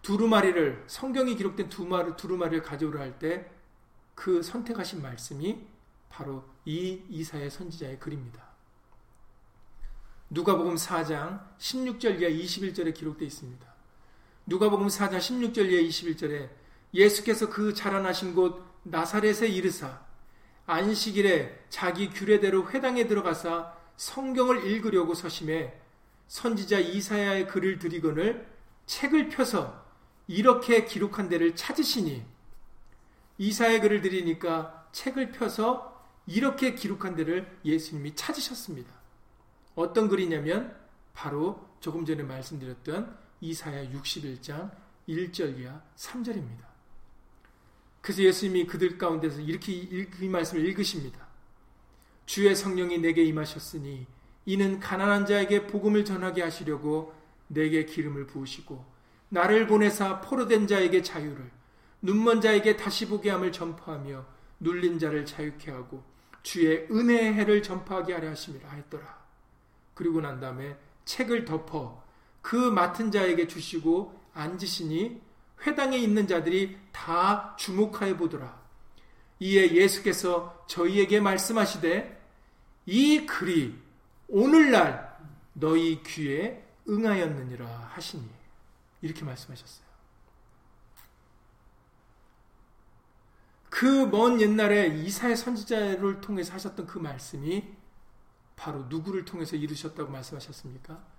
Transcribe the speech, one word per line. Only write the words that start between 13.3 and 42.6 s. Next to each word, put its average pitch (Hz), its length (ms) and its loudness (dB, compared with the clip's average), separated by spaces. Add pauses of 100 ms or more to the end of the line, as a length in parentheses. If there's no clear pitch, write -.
누가복음 202 420 2
사 196 220 0
장 185 100 -2
십육 240 340 -2
절 196 160 2
이하 175 120 4
이십일 165 340 -2
절에 147 400 -8 (380)
예수께서 208 560 4
그 208 240 0
자라나신 196 600 -2
곳 180 320 2 (180)
나사렛에 208 680 2
이르사 170 560 -2 (640)
안식일에 196 1000 2
자기 180 440 -2
규례대로 196 600 4
회당에 247 360 2
들어가사 170 680 -2 (220)
성경을 254 680 0
읽으려고 196 460 2
서심해 156 600 -6 (560)
선지자 202 500 0
이사야의 196 680 -2
글을 190 300 -2
들이거늘 165 680 -2 (380)
책을 285 420 0
펴서 - 580 -2 (440)
이렇게 233 540 6
기록한 202 460 -4
데를 165 260 2
찾으시니, 156 680 -2 (1120)
이사야의 220 420 4
글을 208 220 4
들이니까 170 880 -2
책을 262 400 -4
펴서 - 760 -4 (200)
이렇게 262 500 0
기록한 190 400 -6
데를 165 480 -4
예수님이 151 500 -2
찾으셨습니다. - 800 -8 (840)
어떤 185 340 2
글이냐면 180 680 -2 (360)
바로 151 520 -6 (140)
조금 165 240 -6
전에 151 200 -4
말씀드렸던 131 920 -10 (220)